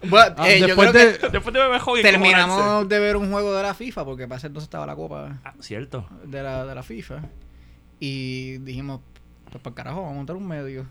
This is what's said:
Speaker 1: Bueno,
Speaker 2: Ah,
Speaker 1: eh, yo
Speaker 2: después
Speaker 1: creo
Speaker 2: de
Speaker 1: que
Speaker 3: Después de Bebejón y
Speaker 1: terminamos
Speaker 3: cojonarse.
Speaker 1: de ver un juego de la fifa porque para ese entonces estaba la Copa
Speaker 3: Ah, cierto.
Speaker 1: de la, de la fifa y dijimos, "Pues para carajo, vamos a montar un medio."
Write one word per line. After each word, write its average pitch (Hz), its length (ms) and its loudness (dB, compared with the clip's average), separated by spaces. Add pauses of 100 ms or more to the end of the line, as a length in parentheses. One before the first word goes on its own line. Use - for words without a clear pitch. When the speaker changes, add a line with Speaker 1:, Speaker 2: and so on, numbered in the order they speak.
Speaker 1:
Bueno, 202 300 8
Speaker 2:
Ah, 165 120 2
Speaker 1:
eh, 190 100 8
yo 185 80 6
Speaker 2:
después 196 220 6
Speaker 1:
creo 233 220 10
Speaker 2:
de 180 60 -6
Speaker 1:
que 254 100 -2
Speaker 3:
Después 202 260 -4
de 262 60 2
Bebejón 247 380 0
y 220 40 2
Speaker 1:
terminamos 190 540 4
Speaker 3:
cojonarse. 208 320 0
Speaker 1:
de 208 120 0
ver 208 160 0
un 202 140 -2
juego 202 240 -2
de 196 80 -2
la 196 120 -6
fifa 233 300 -10
porque 127 240 -12
para 127 100 -12
ese 147 100 -14
entonces 151 180 -14
estaba 151 200 -12
la 143 100 -12
Copa 147 480 -14
Speaker 3:
Ah, 135 160 -16
cierto. 113 460 -12 (180)
Speaker 1:
de 139 180 -12
la, 131 240 -8
de 135 80 -14
la 127 80 -14
fifa 170 380 -16 (800)
y 131 580 -10
dijimos, 131 420 -12 (500)
"Pues 123 120 -20
para 120 120 -16
carajo, 127 280 -12
vamos 156 100 -12
a 143 40 -12
montar 143 200 -12
un 196 100 -12
medio." 135 440 -10